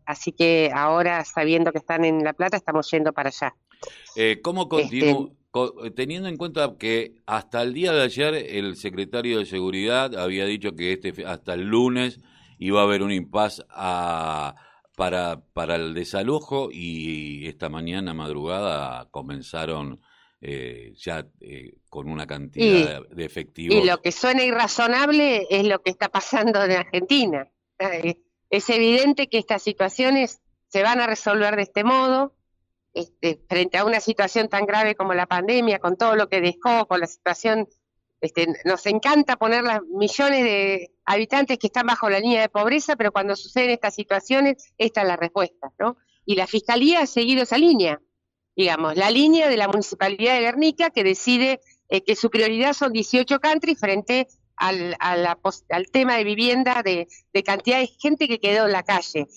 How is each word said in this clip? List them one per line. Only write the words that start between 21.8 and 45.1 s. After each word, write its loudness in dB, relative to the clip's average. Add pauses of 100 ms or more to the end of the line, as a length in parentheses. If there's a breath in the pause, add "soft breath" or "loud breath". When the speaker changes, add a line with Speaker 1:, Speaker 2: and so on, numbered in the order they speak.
Speaker 2:
con -12
una -10
cantidad -4
Speaker 1:
Y 6
Speaker 2:
de, -8
de -8
efectivos. -4
Speaker 1:
y 4
lo 0
que -2
suena 0
irrazonable 2
es 2
lo 2
que -2
está -4
pasando 0
en 2
Argentina. 0 (300)
Eh, -4 (300)
es 0
evidente 4
que 0
estas -2
situaciones 0 (260)
se 0
van 2
a 0
resolver 0
de 2
este -2
modo, 2 (580)
este, -4 (100)
frente 0
a 2
una 0
situación 0
tan 0
grave 0
como -2
la 0
pandemia, 2
con 0
todo 2
lo 2
que 0
dejó, 0
con 0
la -2
situación, -2 (520)
este, 0 (160)
nos 0
encanta 2
poner 2
las 0
millones 0
de 0 (140)
habitantes 0
que 0
están 0
bajo 0
la 2
línea 2
de 2
pobreza, 0
pero 0
cuando 0
suceden -2
estas -2
situaciones, 0
esta 0
es 2
la 0